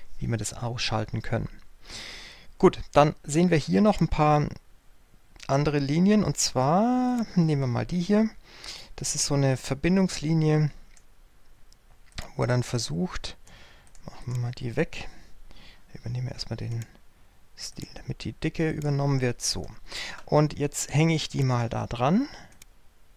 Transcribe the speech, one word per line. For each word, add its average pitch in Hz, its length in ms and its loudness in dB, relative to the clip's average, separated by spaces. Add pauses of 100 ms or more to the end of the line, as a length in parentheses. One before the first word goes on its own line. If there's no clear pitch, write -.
(180)
wie 131 80 -4
wir 120 100 0
das 110 160 -4
ausschalten 113 680 -4
können. 110 260 -4 (1080)
Gut, - 220 6 (120)
dann 147 300 8
sehen 170 280 4
wir 170 60 4
hier 165 240 2
noch 208 200 4
ein 165 80 4
paar 151 380 4 (1000)
andere 147 320 2
Linien. 175 460 4
Und - 120 -2
zwar 240 880 2 (120)
nehmen 156 260 4
wir 135 60 0
mal 117 180 0
die 180 140 -2
hier. 208 280 4 (680)
Das - 180 -4
ist 147 100 -2
so 147 100 0
eine 135 220 4
Verbindungslinie, 156 1120 2 (1700)
wo 135 60 -2
er 123 60 0
dann 123 140 2
versucht, 151 720 -4 (680)
machen - 300 -10
wir 127 60 -2
mal 120 120 -4
die 120 240 -6
weg. - 320 -2 (840)
Übernehme 123 360 -6
erstmal - 280 -10
den 113 260 -6 (720)
Stil, - 380 -14
damit - 300 -10
die 110 80 -6
Dicke 160 380 -4
übernommen 143 500 0
wird. 123 200 -2
So. - 260 -4 (600)
Und 147 320 2
jetzt - 340 -4
hänge 160 220 4
ich 156 140 -2
die 139 140 -2
mal 123 260 2
da 113 180 -4
dran. 151 420 2 (880)